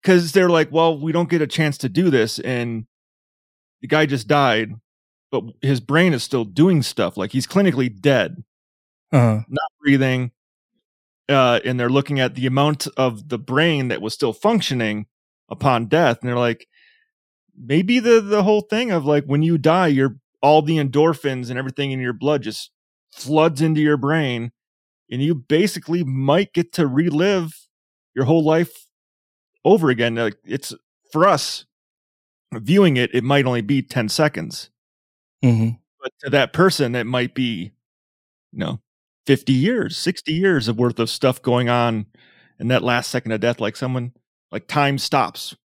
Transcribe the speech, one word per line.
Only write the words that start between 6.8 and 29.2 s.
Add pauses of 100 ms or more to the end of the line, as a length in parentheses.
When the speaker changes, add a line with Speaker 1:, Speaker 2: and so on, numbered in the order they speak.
Speaker 1:
stuff.
Like,
he's
clinically (120)
dead. (680)
Speaker 2:
Uh-huh.
Speaker 1:
Not (100)
breathing. (1000)
Uh,
and
they're
looking
at
the
amount (100)
of
the
brain
that
was
still
functioning (420)
upon
death,
and
they're
like, (880)
"Maybe
the,
the
whole
thing
of,
like,
when
you
die,
your, (260)
all
the
endorphins
and
everything
in
your
blood
just (420)
floods
into
your
brain, (580)
and
you
basically
might
get
to
relive (460)
your
whole
life (760)